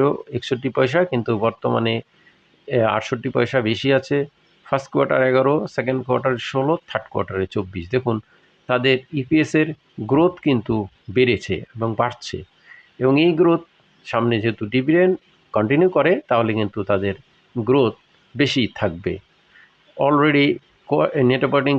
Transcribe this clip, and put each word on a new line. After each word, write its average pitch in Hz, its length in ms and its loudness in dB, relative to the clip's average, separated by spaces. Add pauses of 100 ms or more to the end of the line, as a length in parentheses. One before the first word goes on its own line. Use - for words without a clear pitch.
(380)
একষট্টি 127 320 -4
পয়সা, 127 300 0 (120)
কিন্তু 120 200 -2 (140)
বর্তমানে, 117 480 0 (720)
এ, 131 120 0 (160)
আটষট্টি 117 340 -4
পয়সা 120 320 0
বেশি 110 320 -2
আছে। 135 240 0 (480)
ফার্স্ট 135 260 -4
কোয়ার্টার 139 380 2
এগারো, 131 240 2 (140)
সেকেন্ড 131 360 -4
কোয়ার্টার 127 300 0 (160)
ষোলো, 139 240 -2 (140)
থার্ড - 220 -6
কোয়ার্টারে 95 380 -4
চব্বিশ। 95 420 -8
দেখুন 127 260 -2 (540)
তাদের 127 280 2 (160)
ইপিএসের 156 540 0 (320)
গ্রোথ 147 360 2 (100)
কিন্তু 123 300 0 (400)
বেড়েছে 117 400 0 (180)
এবং 113 160 -4 (100)
বাড়ছে, - 380 -4 (640)
এবং 131 200 2
এই 170 140 4
গ্রোথ 165 300 2 (420)
সামনে 117 340 0
যেহেতু 110 260 -2
ডিভিডেন্ড 151 480 2 (400)
কন্টিনিউ 139 360 2
করে 165 220 2 (160)
তাহলে 117 260 2
কিন্তু 107 300 -2
তাদের 98 320 0 (400)
গ্রোথ 123 380 2 (420)
বেশি 135 280 0 (120)
থাকবে। 90 380 -4 (840)
Already 143 500 4 (420)
কো-, 151 220 2 (180)
নেট 127 140 2
অপারেটিং 139 360 2